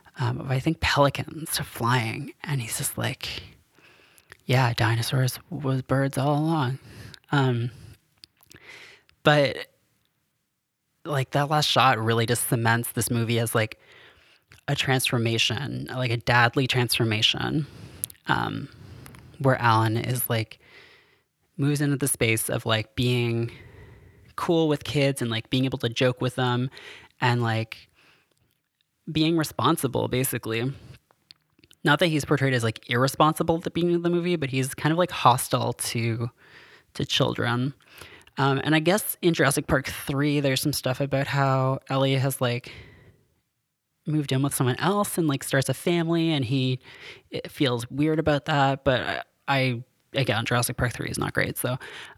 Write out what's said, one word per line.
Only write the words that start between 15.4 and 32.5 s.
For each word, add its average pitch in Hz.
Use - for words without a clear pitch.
like, 123
a 117
dadly 120
transformation, 120
um, 55
where 135
Alan 110
is, 123
like, 110
moves 143
into 143
the 135
space 113
of, 123
like, 110
being 120
cool 165
with 147
kids 139
and, 120
like, 110
being 131
able 131
to 131
joke 127
with 127
them 123
and, 120
like, 113
being 156
responsible, 131
basically. 123
Not 147
that 180
he's 151
portrayed 135